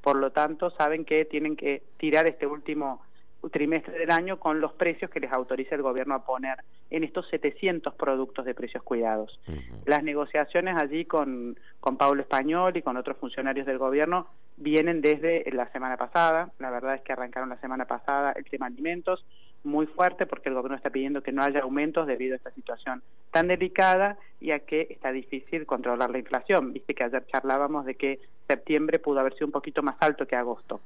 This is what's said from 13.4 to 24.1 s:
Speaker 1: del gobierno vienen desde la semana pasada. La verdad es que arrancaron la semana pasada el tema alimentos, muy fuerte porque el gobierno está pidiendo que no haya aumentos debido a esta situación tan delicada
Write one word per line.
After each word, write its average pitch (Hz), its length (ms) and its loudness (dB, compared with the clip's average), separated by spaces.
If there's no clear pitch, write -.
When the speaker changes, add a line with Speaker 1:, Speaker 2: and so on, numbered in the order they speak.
Speaker 1:
del 131 120 0
gobierno 151 500 2
vienen 156 440 4
desde 151 500 4
la 123 220 0
semana 127 240 -2
pasada. 165 640 2
La 131 100 -4
verdad 123 240 -2
es 135 80 -8
que - 100 -6
arrancaron 127 360 -4
la 123 120 -8
semana 131 240 -4
pasada 139 480 0
el - 120 -6
tema 135 220 -6
alimentos, 165 580 -4
muy 147 220 2
fuerte 180 400 2
porque - 220 -4
el 135 60 0
gobierno 131 220 -2
está 135 140 -4
pidiendo 135 340 -2
que 131 80 -2
no 139 100 2
haya 143 180 4
aumentos 147 460 0
debido 127 280 0
a - 20 -4
esta 127 160 -10
situación 127 500 -8
tan 165 160 4
delicada 185 680 4